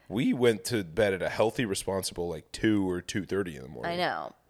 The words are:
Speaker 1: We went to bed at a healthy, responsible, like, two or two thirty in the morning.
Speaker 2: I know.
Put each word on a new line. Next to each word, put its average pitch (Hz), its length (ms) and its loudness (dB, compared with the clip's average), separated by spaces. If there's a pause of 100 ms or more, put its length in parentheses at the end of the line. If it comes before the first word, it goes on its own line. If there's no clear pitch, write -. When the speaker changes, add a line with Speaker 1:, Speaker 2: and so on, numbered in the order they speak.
Speaker 1:
We 131 240 2
went 120 340 4
to 107 180 0
bed 95 280 2
at 90 100 -2
a 78 60 0
healthy, 117 360 2
responsible, 95 640 -2
like, 80 240 -10
two 104 360 4
or 87 120 -2
two 95 240 -4
thirty 90 320 -4
in 65 60 -14
the 65 60 -14
morning. 76 240 -8
Speaker 2:
I 175 40 -6
know. 120 360 -2 (180)